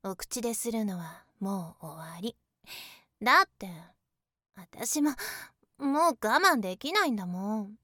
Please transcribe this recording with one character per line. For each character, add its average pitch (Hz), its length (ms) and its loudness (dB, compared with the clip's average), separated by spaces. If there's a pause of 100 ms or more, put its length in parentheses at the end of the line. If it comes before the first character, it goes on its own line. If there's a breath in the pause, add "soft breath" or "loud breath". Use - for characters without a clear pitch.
お 190 120 -4
口 - 260 -8
で 233 120 -2
す 233 180 -4
る 220 140 0
の 190 120 -2
は 165 280 -12 (140)
も 190 420 -4
う 165 60 -14
終 160 260 -14
わ 170 80 -14
り。 220 160 -6 (840 loud breath)
だ 269 200 6
っ 381 80 2
て、 - 200 -10 (840)
私 233 460 -4
も、 294 120 4 (640 loud breath)
も 294 340 4
う 247 100 -6
我 226 180 4
慢 339 220 6
で 185 160 -4
き 302 160 -4
な 415 100 4
い 302 80 4
ん 220 60 0
だ 190 80 -6
も 202 380 -4
ん。 208 200 -14